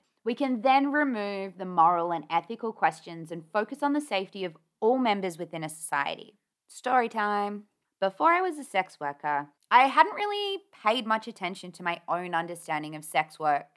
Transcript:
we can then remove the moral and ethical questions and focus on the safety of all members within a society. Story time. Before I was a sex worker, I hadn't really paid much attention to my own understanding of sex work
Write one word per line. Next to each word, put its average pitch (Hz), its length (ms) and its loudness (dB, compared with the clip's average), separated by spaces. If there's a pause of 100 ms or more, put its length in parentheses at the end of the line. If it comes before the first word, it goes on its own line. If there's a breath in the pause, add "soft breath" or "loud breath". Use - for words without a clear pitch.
(240)
we 233 100 -2
can 254 260 -2
then 269 320 4
remove 208 640 -2
the 190 80 -10
moral 175 480 4
and 165 180 -4
ethical 220 420 -2
questions 165 600 -4
and 165 100 -8 (100)
focus 214 300 -2
on 285 120 2
the 294 60 0
safety 196 440 -4
of 165 120 -8 (240)
all 240 180 4
members 196 400 0
within 165 260 -8
a 156 40 -4
society. - 680 -6 (340)
Story 254 400 0
time. 208 560 -4 (340)
Before 196 320 2
I 349 120 4
was 339 160 -4
a 277 60 -12
sex - 360 -4
worker, 147 480 -4 (220)
I 254 160 8
hadn't 320 280 4
really 415 440 -4 (260)
paid 220 220 2
much 220 200 -2
attention 185 460 -10
to 185 100 -18
my 170 240 -4
own 175 280 -4
understanding 165 600 -4
of 156 100 -10
sex 160 360 -2
work 147 260 0 (100)